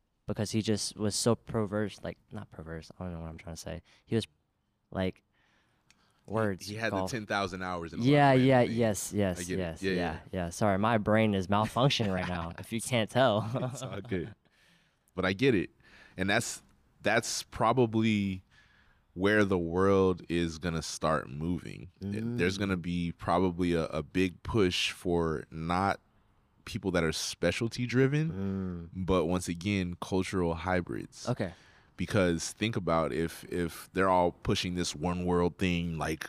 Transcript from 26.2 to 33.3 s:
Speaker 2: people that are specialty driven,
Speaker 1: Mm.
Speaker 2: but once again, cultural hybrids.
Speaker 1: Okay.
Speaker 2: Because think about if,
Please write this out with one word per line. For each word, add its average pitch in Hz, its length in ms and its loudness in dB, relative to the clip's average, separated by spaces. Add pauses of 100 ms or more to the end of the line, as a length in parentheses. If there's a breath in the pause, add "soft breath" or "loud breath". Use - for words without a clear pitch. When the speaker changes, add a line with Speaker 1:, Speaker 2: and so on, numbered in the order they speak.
Speaker 2:
people - 260 -4
that 87 100 4
are 80 100 2
specialty - 760 -2
driven, 135 440 2 (640)
Speaker 1:
Mm. 92 120 -4
Speaker 2:
but 90 180 4
once 90 240 0
again, 90 520 -2
cultural 92 540 0
hybrids. 82 720 -4
Speaker 1:
Okay. 104 240 -4 (440 soft breath)
Speaker 2:
Because 90 560 0
think 113 240 -2
about 82 360 0
if, 82 380 -4